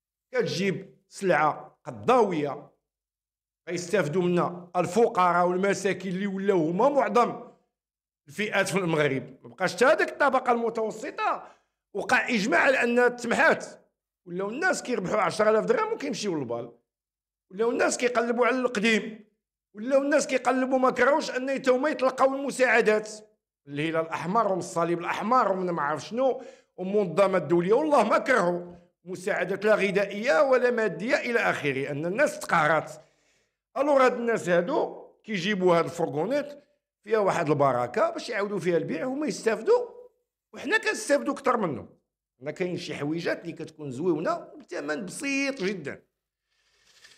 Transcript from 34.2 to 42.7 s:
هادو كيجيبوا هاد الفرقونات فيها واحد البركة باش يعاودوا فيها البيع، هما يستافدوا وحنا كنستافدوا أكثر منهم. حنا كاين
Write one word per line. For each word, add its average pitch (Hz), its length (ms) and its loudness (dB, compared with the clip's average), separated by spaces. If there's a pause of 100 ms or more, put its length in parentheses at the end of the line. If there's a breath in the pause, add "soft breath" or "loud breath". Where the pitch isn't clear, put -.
هادو - 580 0 (160)
كيجيبوا 185 560 2
هاد 165 60 2
الفرقونات 156 800 -4 (400)
فيها 220 160 0
واحد 165 300 0
البركة 139 600 2
باش 339 200 -10
يعاودوا 208 300 -4
فيها 170 180 0
البيع، 220 280 -4
هما 269 220 -4
يستافدوا 226 640 0 (640)
وحنا 370 240 -2
كنستافدوا 285 560 -2
أكثر 240 240 0
منهم. 147 320 -4 (500)
حنا 135 120 -10
كاين 180 260 -6